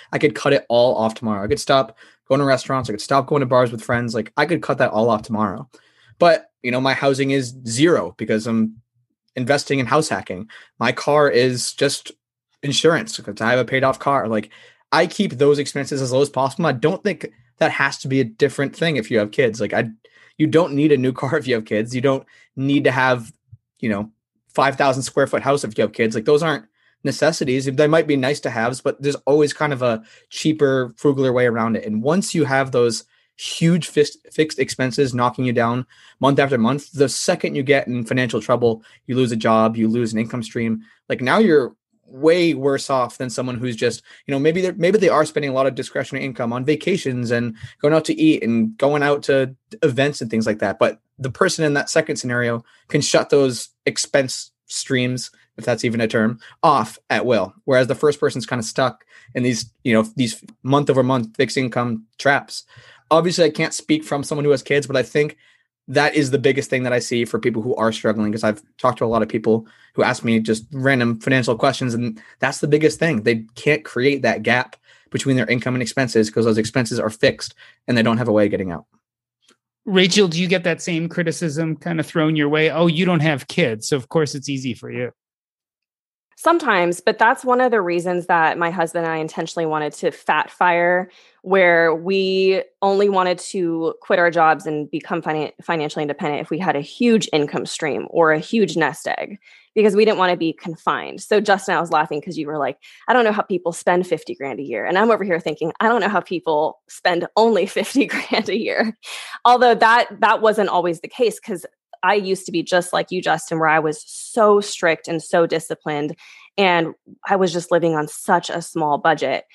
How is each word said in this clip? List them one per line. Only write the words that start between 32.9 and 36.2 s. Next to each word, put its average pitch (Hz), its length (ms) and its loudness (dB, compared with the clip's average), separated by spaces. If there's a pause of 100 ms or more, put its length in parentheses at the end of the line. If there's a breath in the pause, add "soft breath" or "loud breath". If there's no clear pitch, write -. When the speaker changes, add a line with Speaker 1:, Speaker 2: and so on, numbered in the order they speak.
Speaker 1:
huge 165 500 0
fis-, - 300 0 (140)
fixed 156 280 -2
expenses 131 540 -2
knocking 123 320 0
you 123 80 0
down 120 320 0 (340 soft breath)
month 135 200 4